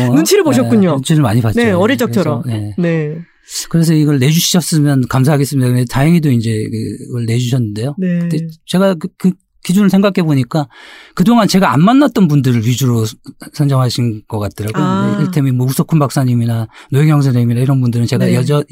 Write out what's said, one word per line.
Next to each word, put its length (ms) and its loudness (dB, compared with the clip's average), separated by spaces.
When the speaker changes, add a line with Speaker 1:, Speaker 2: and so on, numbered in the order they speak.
Speaker 1:
눈치를 300 2
보셨군요. 460 2
Speaker 2:
네, 40 0
눈치를 280 0
많이 180 2
봤죠. 200 0
Speaker 1:
네, 120 2
어릴 260 2
적처럼. 440 -2
Speaker 2:
그래서, 160 -6
네. 200 -8
Speaker 1:
네. 400 -2
Speaker 2:
그래서 240 4
이걸 240 2
내주셨으면 920 0
감사하겠습니다. 600 0
근데 160 0
다행히도 460 2
이제 380 -2
그걸 200 -6
내주셨는데요. 720 -2
Speaker 1:
네. 200 -2
Speaker 2:
근데 280 -4
제가 280 0
그, 220 -8
그 140 0
기준을 260 2
생각해 340 2
보니까 440 -2
그동안 340 2
제가 240 2
안 100 2
만났던 460 4
분들을 360 2
위주로 400 0
서-, 120 -8
선정하신 760 -2
것 100 -6
같더라고요. 440 -6
Speaker 1:
아. 360 0
Speaker 2:
이를테면 380 -2
뭐 100 -2
우석훈 320 0
박사님이나 680 -2
노영경 320 2
선생님이나 380 0
이런 200 0
분들은 260 0
제가 200 0
Speaker 1:
네. 80 2
Speaker 2:
여저-, 380 0